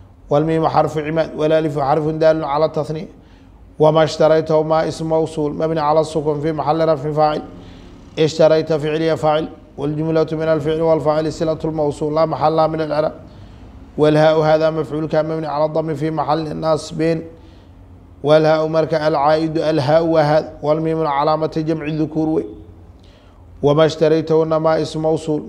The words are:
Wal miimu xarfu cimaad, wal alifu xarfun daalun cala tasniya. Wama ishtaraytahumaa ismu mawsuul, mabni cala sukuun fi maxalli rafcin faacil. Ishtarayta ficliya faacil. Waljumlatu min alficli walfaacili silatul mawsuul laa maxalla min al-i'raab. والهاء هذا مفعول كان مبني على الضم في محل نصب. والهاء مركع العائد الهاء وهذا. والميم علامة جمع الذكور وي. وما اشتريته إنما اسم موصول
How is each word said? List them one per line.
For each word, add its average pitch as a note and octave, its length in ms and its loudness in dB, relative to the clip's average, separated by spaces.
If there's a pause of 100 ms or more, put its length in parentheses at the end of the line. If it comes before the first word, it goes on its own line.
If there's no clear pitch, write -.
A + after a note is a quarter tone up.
(300)
Wal D3 140 2
miimu D#3+ 240 0
xarfu D3+ 360 0
cimaad, D#3 320 -2
wal D#3 160 0
alifu D#3 280 0
xarfun D#3 380 0
daalun D#3+ 240 4
cala D3+ 260 0
tasniya. D#3 380 -6 (720)
Wama D#3 260 6
ishtaraytahumaa D#3 840 2
ismu D#3+ 220 -6
mawsuul, D#3 460 -2
mabni D#3+ 260 -2
cala D3+ 240 2
sukuun D3+ 380 -4
fi D#3+ 100 -2
maxalli D#3 340 0
rafcin D3+ 280 -2
faacil. D3+ 280 0 (720)
Ishtarayta D#3 640 2
ficliya D#3 380 -2
faacil. D3+ 320 0 (300)
Waljumlatu D#3 580 -2
min D#3+ 120 -2
alficli D#3+ 340 0
walfaacili D#3 500 0
silatul D#3+ 400 -4
mawsuul D3+ 420 -2
laa D#3+ 120 2
maxalla D#3 420 0
min D#3+ 120 -4
al-i'raab. D3+ 320 -2 (840)
والهاء D#3 420 4
هذا D#3 300 4
مفعول D#3 380 -4
كان D#3 200 0
مبني D#3+ 180 -4
على D3 180 -2
الضم D#3 300 -2
في D3+ 160 -4
محل D#3 500 -4
نصب. D#3+ 580 -2 (1040)
والهاء D#3 440 4
مركع D#3+ 420 0
العائد D#3 500 0
الهاء D#3 480 2
وهذا. D#3 460 2 (100)
والميم D#3+ 440 -2
علامة D3+ 480 0 (120)
جمع D#3+ 180 -4
الذكور D#3 440 -2
وي. D#3+ 160 -2 (1160)
وما D3 240 4
اشتريته D#3+ 560 2
إنما D#3+ 400 0
اسم D#3 200 -6
موصول D#3 460 -2